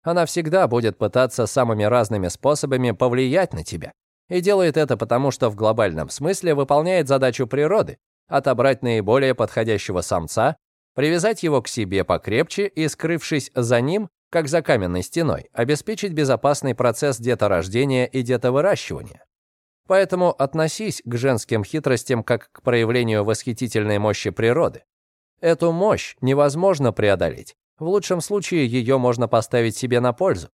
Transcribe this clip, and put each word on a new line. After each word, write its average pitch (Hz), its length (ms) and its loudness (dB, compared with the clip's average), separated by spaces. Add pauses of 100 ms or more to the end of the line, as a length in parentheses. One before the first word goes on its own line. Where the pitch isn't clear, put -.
Она 170 240 0
всегда 165 420 0
будет 113 300 0
пытаться 123 480 0
самыми 113 380 0
разными 107 460 2
способами 131 640 0
повлиять 127 640 0
на 85 100 -8
тебя. - 300 -12 (360)
И 180 120 -2
делает 185 340 2
это 135 220 2
потому, 123 320 0
что 123 200 0
в 104 60 -4
глобальном 104 540 0
смысле 170 460 -2
выполняет 151 520 2
задачу 131 380 2
природы: 147 520 0 (300)
отобрать 131 540 0
наиболее 120 540 2
подходящего 107 640 -2
самца, 104 560 -2 (380)
привязать 170 480 0
его 147 180 2
к - 60 -12
себе 98 360 -2
покрепче 120 640 -2
и, 156 200 -4
скрывшись 160 680 -4
за 120 280 2
ним, 180 280 -2 (200)
как 165 180 -2
за 160 140 0
каменной 90 420 0
стеной, 143 500 -4
обеспечить 151 600 -2
безопасный 139 600 0
процесс 123 460 -2
деторождения 117 840 0
и 131 180 -4
детовыращивания. 127 1000 -2 (640)
Поэтому 185 420 2
относись 160 720 -2
к 120 140 -8
женским 117 460 0
хитростям 127 600 -2
как - 280 -4
к - 100 -20
проявлению 117 640 2
восхитительной 107 760 -2
мощи 104 300 -2
природы. 113 540 0 (580)
Эту 165 300 2
мощь 175 500 0
невозможно 143 720 2
преодолеть. 90 600 0 (240)
В 156 80 -6
лучшем 185 340 0
случае 180 440 -2
ее 123 320 2
можно 123 300 0
поставить 117 480 0
себе 120 240 0
на 123 140 2
пользу. 120 400 -2